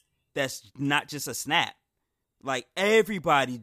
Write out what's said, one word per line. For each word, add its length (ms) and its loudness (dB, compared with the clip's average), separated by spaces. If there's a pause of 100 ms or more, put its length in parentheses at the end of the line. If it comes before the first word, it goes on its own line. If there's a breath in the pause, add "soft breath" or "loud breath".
(360)
that's 420 -4
not 300 0
just 200 -8
a 60 -6
snap. 400 -2 (720)
Like, 240 -4 (100)
everybody 840 2